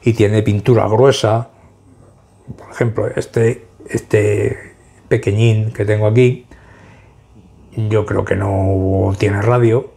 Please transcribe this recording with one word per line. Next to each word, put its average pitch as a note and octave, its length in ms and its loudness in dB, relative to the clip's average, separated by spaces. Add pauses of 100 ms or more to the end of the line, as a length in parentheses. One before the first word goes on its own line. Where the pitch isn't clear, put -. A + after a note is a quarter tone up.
y A#2+ 80 2
tiene G#2+ 300 2
pintura G#2+ 480 2
gruesa, A#2 600 2 (1040)
por - 120 -20
ejemplo, G#2+ 460 -4
este, - 500 -2 (220)
este G#2+ 720 -2 (500)
pequeñín A2 640 0
que A2 140 -4
tengo G#2+ 200 0
aquí, B2 420 2 (1300)
yo G#2+ 280 0
creo G2+ 200 -4
que - 100 -2
no F#2+ 840 0
tiene G2+ 240 0
radio A#2+ 560 2